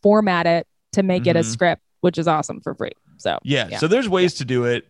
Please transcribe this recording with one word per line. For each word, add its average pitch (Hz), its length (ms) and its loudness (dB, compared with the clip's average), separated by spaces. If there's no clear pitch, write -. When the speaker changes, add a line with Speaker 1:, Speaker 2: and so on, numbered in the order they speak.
Speaker 1:
format 202 440 4
it 170 200 0
to 202 120 0
make 180 220 0
it 170 100 2
a 165 40 4
Speaker 2:
Mm-hmm. 160 100 -2
Speaker 1:
script, 160 320 0
which 175 180 0
is 160 80 -2
awesome 156 360 -2
for - 120 -8
free. - 180 -8
So, 85 240 -4
Speaker 2:
Yeah, 127 280 -2
Speaker 1:
yeah. 101 80 -8
Speaker 2:
so 156 100 0
there's 233 200 2
ways 180 260 2
Speaker 1:
Yeah. - 40 -12
Speaker 2:
to 139 60 -6
do 127 200 -2
it. 120 240 -2